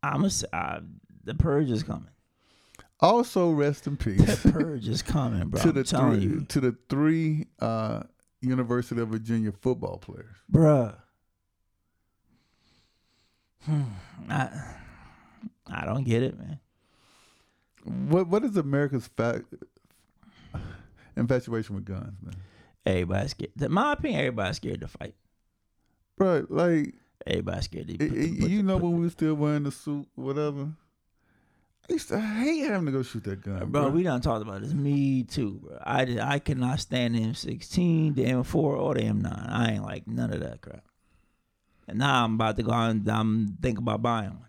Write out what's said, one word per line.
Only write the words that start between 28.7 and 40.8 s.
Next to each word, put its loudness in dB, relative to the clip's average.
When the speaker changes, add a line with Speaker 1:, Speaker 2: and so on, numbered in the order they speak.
Speaker 1:
put 0
Speaker 2:
when 2
we 2
were 2
still 0
wearing 2
the -2
suit, -8
whatever? -4
I 0
used -4
to 0
hate 0
having 0
to 0
go 0
shoot -8
that -6
gun, -6
Speaker 1:
Bro, 0
Speaker 2:
bro. 2
Speaker 1:
we 2
done 0
talked 0
about -10
this. -6
Me 2
too, -4
bro. -16
I 0
did, -2
I 0
cannot 0
stand -2
the 2
M -2
sixteen, 0
the 2
M 2
four, 2
or 0
the 0
M 2
nine. -4
I 0
ain't -4
like -10
none -2
of -4
that -10
crap. -18